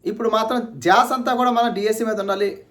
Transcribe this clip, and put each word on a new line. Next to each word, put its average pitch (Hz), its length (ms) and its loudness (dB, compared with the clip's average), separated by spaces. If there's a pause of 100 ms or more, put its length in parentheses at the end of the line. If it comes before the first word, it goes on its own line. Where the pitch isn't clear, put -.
(100)
ఇప్పుడు 226 260 -4
మాత్రం 226 220 0 (280)
ధ్యాస 247 300 6
అంతా 254 240 -2
కూడా 247 180 2
మనం 233 180 2
డిఎస్సి 220 320 0
మీద 208 160 -4
ఉండాలి. 196 260 -2 (200)